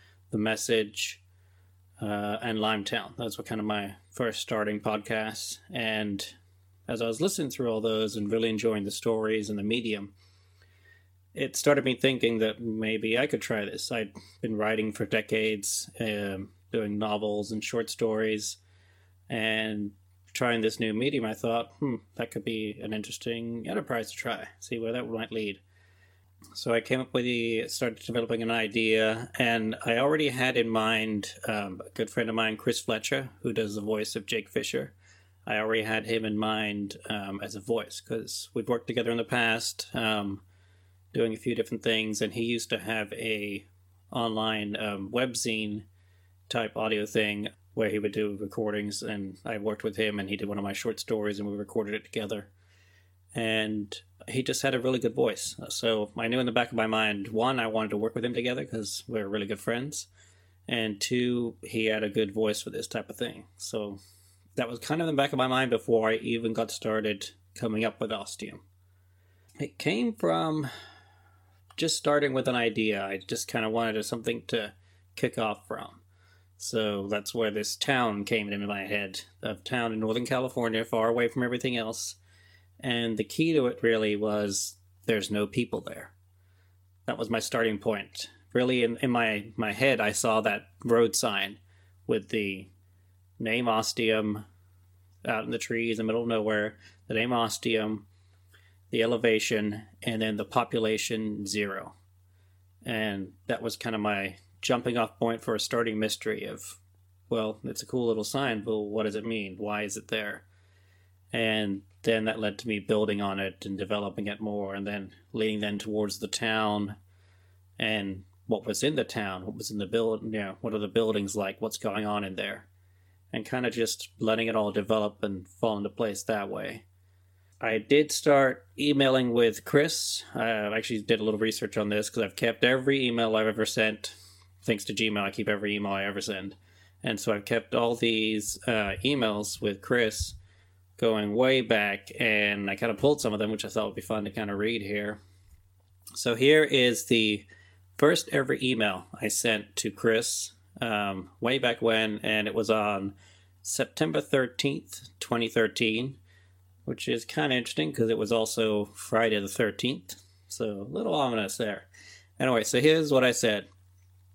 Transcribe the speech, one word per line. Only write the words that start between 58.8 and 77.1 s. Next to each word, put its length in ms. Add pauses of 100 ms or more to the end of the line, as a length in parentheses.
we're 180
really 200
good 120
friends, 500 (600)
and 320
two, 640
he 240
had 180
a 60
good 220
voice 280
for 80
this 180
type 220
of 80
thing. 300 (100)
So 440 (560)
that 120
was 100
kind 220
of 80
in 80
the 40
back 120
of 60
my 80
mind 240
before 400
I 60
even 360
got 180
started 600 (240)
coming 320
up 160
with 100
Ostium. 480 (960)
It 200
came 340
from 560 (1080)
just 180
starting 380
with 140
an 60
idea. 480
I 140
just 320
kinda 220
wanted 320
something 460
to 260 (420)
kick 220
off 280
from. 340 (580)
So 500
that's 260